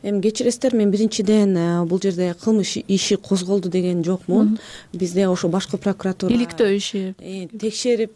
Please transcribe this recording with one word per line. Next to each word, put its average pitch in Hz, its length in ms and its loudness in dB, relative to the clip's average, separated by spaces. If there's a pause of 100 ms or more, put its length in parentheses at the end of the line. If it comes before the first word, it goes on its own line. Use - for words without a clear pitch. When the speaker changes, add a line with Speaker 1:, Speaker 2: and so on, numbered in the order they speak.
Speaker 1:
Эми 202 160 -2
кечиресиздер, 240 540 0
мен 214 160 4
биринчиден, 208 640 4
э, 170 300 2
бул 175 160 0
жерде 180 320 -2
кылмыш 208 440 0 (100)
иши 196 300 2
козголду 185 520 -2
деген 180 340 0
жокмун. 185 440 2
Speaker 2:
Мгм. 214 100 0 (360)
Speaker 1:
Бизде 180 340 0
ошо 180 200 0
башкы 185 300 -2
прокуратура 190 560 -2
Speaker 2:
Иликтөө 233 440 0
иши. 190 420 -6
Speaker 1:
э, 185 280 -12
текшерип, 220 680 -2